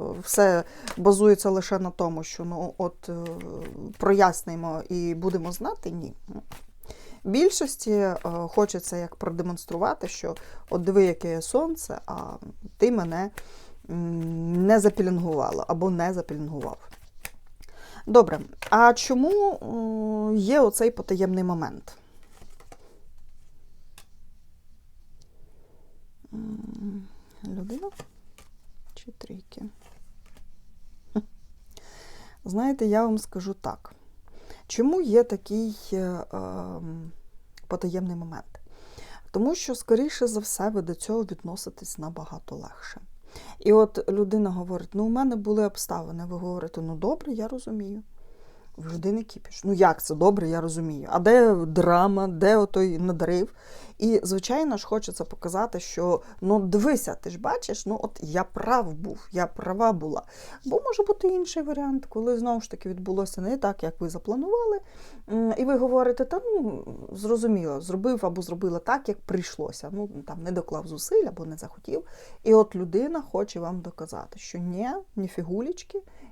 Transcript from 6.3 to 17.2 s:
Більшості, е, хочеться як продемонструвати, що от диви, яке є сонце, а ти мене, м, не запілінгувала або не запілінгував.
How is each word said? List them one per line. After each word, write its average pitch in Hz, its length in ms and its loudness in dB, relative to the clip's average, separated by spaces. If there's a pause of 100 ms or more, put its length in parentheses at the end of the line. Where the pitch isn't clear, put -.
Більшості, 269 680 2
е, 196 320 2
хочеться 175 760 0
як 175 180 -8
продемонструвати, 175 920 -4
що - 280 -8 (340)
от 175 140 0
диви, 190 220 6
яке 170 240 0
є 165 120 -2
сонце, 320 640 -2
а - 280 -8 (440)
ти 240 140 6
мене, 185 400 -2 (580)
м, 170 760 0
не 214 140 8
запілінгувала 180 880 2
або 175 220 2
не 175 240 0
запілінгував. 151 640 -6 (1300)